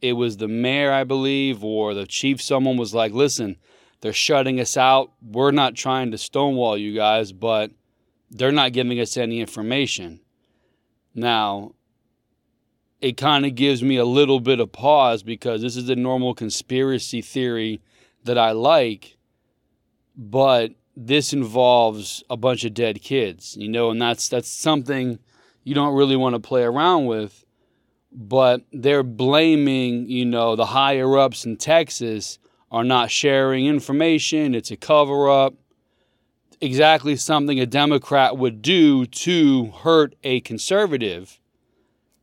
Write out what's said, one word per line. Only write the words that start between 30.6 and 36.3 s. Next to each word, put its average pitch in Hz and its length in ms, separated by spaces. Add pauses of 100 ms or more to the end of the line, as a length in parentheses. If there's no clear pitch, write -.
higher-ups 135 800
in 113 140
Texas 123 800 (320)
are 113 140
not 127 260
sharing 135 560
information, 151 880
it's 113 160
a 110 80
cover-up, 139 800 (1040)